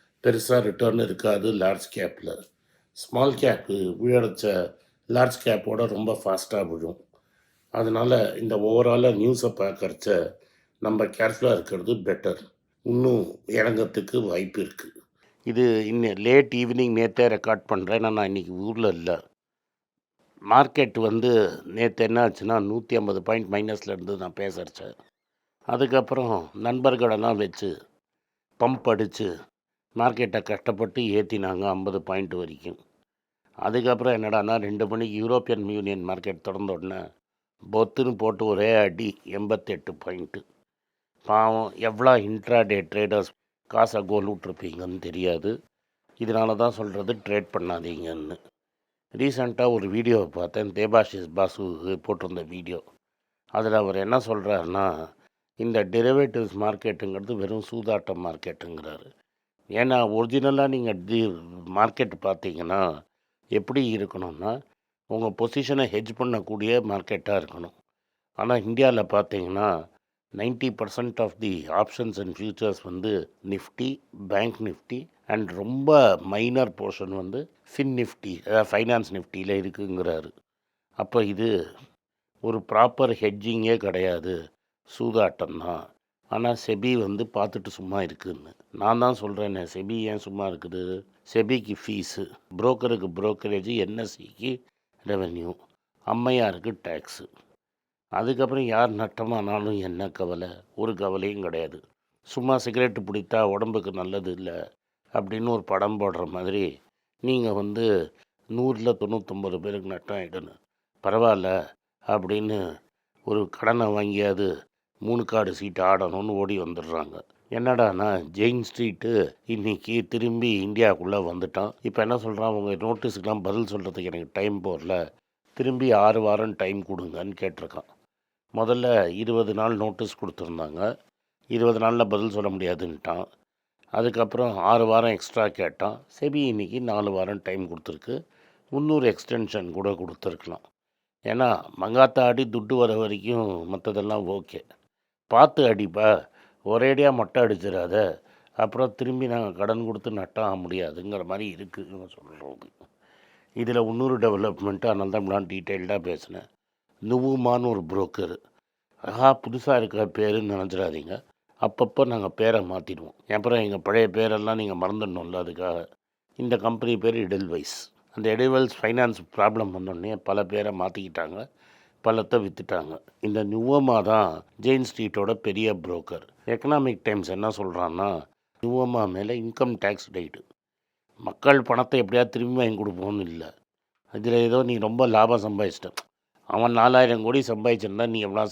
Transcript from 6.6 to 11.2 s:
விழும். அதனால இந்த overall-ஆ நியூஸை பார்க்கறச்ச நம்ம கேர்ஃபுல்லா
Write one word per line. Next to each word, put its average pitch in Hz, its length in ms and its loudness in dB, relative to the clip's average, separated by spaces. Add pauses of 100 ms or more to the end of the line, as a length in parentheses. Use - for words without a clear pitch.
விழும். 82 360 -8 (640)
அதனால 113 720 2
இந்த 113 160 0
overall-ஆ 120 520 6
நியூஸை 117 420 2
பார்க்கறச்ச 98 840 -2 (460)
நம்ம 107 260 0
கேர்ஃபுல்லா 110 480 2